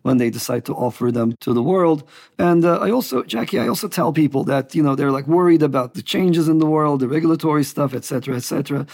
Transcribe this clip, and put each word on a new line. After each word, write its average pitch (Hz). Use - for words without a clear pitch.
when 131
they 120
decide 117
to -
offer 120
them 117
to 131
the 120
world. 165
And, 170
uh, 170
I 196
also, 247
Jackie, -
I 233
also 214
tell 170
people 139
that, 139
you 156
know, 139
they're, 139
like, 135
worried 170
about 135
the -
changes 170
in 160
the 156
world, 151
the 131
regulatory 156
stuff, 139
et 120
cetera, 131
et 127
cetera. 143